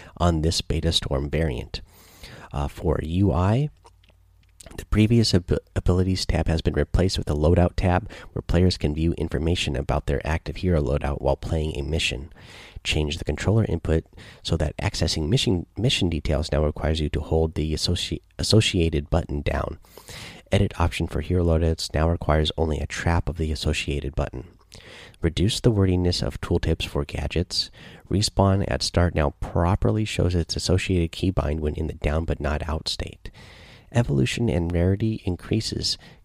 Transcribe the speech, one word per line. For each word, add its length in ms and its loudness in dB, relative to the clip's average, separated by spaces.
on 240 2
this 180 0
beta 320 0
storm 380 -2
variant. 500 -2
Uh, 160 -2
for 340 -2
U 300 2
I, 380 2
the 100 -10
previous 460 4
ab-, 240 2
abilities 500 2
tab 220 0
has 120 2
been 140 -2
replaced 420 2
with 140 -4
a 40 0
loadout 420 4
tab 340 0
where 100 -6
players 340 4
can 160 -2
view 220 0
information 600 -2
about 300 -2
their 200 0
active 300 -4
hero 260 2
loadout 400 -2
while 140 2
playing 380 -2
a 80 -6
mission. 480 -4
Change 320 -2
the 80 -10
controller 420 2
input 380 0
so 160 0
that 180 -2
accessing 520 -2
mission, 360 2
mission 340 0
details 420 -2
now 120 2
requires 360 -2
you 100 -2
to 100 -2
hold 340 0
the 180 -2
associ-, 480 -2
associated 720 2
button 320 0
down. 380 -4
Edit 260 2
option 280 0
for 160 -4
hero 220 2
loadouts 500 2
now 140 2
requires 500 2
only 200 0
a 80 -4
trap 420 0
of 100 -6
the 140 -2
associated 640 -2
button. 340 -6
Reduce 380 0
the 100 4
wordiness 500 2
of 220 -6
tooltips 440 0
for 200 -4
gadgets. 640 -4
Respawn 580 2
at 140 -2
start 320 2
now 160 2
properly 640 0
shows 300 0
its 220 -2
associated 560 0
keybind 480 -2
when 140 -2
in 120 -4
the 80 -6
down 320 -2
but 140 -2
not 280 -4
out 200 -4
state. 420 -8
Evolution 600 0
and 200 0
rarity 540 0
increases 720 -4